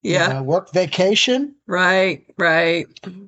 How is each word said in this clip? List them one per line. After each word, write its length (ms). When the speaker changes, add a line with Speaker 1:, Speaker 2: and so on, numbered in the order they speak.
Speaker 1:
Yeah. 240
Speaker 2:
You 60
know, 80
work 300
vacation? 800
Speaker 1:
Right, 580
right. 500